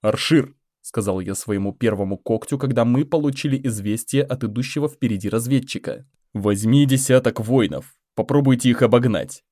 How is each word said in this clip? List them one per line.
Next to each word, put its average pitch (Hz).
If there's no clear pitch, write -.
«Аршир», -
сказал 98
я 95
своему 98
первому 98
когтю, 113
когда 127
мы 123
получили 139
известие 110
от 127
идущего 127
впереди 110
разведчика. 120
«Возьми 107
десяток 127
воинов, 107
попробуйте 131
их 120
обогнать. 117